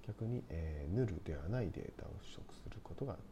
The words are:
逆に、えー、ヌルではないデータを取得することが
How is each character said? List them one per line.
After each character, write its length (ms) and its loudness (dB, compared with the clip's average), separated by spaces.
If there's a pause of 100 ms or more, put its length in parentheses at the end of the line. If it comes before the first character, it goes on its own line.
逆 180 -2
に、 240 2
え 400 0
ー、 60 4
ヌ 100 10
ル 200 2
で 100 0
は 140 -2
な 140 4
い 100 4
デ 80 -2
ー 200 -6
タ 60 -6
を 40 -6 (100)
取 160 -8
得 180 -8
す 160 -8
る 120 -4
こ 120 -6
と 100 0
が 120 0 (160)